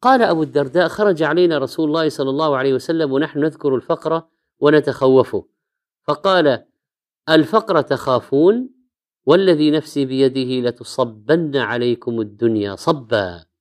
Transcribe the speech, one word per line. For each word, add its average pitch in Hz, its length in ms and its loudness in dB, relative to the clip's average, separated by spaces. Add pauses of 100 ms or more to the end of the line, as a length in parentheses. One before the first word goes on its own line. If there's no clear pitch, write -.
قال 254 200 4
أبو 170 220 2
الدرداء: 143 440 0
"خرج 185 360 0
علينا 160 340 2
رسول 139 300 -4
الله 156 220 0
صلى 135 200 -4
الله 143 280 0
عليه 135 160 0
وسلم 151 380 -2
ونحن 147 280 -2
نذكر 143 360 -2
الفقر 160 480 -4 (360)
ونتخوفه، 131 880 2 (560)
فقال: 147 640 0 (640)
'الفقر 165 520 2
تخافون 143 880 0 (560)
والذي 151 460 4
نفسي 143 340 -2
بيده 131 640 -2
لتصبن 123 880 -4
عليكم 120 640 -4
الدنيا 104 540 -2
صبا.'" 110 680 -4 (160)